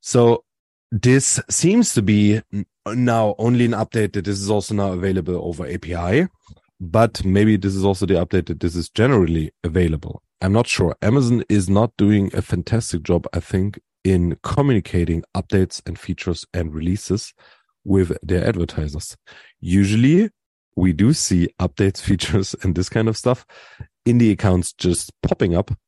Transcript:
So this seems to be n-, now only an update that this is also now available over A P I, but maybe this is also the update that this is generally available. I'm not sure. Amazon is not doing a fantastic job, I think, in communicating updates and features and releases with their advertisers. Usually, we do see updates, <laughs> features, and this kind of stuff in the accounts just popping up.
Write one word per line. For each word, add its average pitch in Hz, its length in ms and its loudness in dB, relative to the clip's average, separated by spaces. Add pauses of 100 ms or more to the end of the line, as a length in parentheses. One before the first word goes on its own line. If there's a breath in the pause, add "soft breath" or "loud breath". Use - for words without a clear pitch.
So 117 440 2 (480)
this 123 480 2 (100)
seems 202 440 2
to 120 80 2
be 104 380 4 (120)
n-, 101 140 -6 (200)
now 113 520 0
only 120 260 2
an 117 80 0
update 110 400 -2
that 98 120 -6
this 101 140 -4
is 98 120 -4
also 107 240 -2
now 98 180 -2
available 90 520 -4
over 87 220 -8
A 87 120 -8
P 85 180 -10
I, 101 320 0 (500 soft breath)
but 104 460 0
maybe 101 320 4
this 95 180 -2
is 95 100 -4
also 98 220 0
the 92 80 2
update 87 320 0
that 80 140 -8
this 87 160 -4
is 85 120 -6
generally 90 640 0 (120)
available. 82 580 -2 (200)
I'm 95 100 2
not 117 160 2
sure. - 340 0
Amazon 120 460 2
is 101 200 0
not 101 280 0
doing 101 380 2
a - 80 -2
fantastic 90 600 -4
job, 85 300 0
I 90 80 -2
think, 98 400 -4 (240)
in 87 400 2
communicating 87 800 0 (100)
updates 92 520 -2
and 85 120 -10
features - 560 -8
and 82 180 -6
releases 90 640 -4 (480 soft breath)
with 95 400 0
their 87 240 -2
advertisers. 82 720 -6 (440 loud breath)
Usually, 110 680 2 (460)
we 90 160 2
do 95 220 2
see 87 340 0 (100)
updates, 98 420 -2
<laughs> - 0 -
features, 95 600 -2
and 87 140 -2
this 92 140 -2
kind 113 180 0
of 110 80 -2
stuff - 280 -2 (600 loud breath)
in 120 140 4
the 117 120 6
accounts 92 440 0
just - 360 -2 (120)
popping - 340 0
up. 95 160 -2 (160)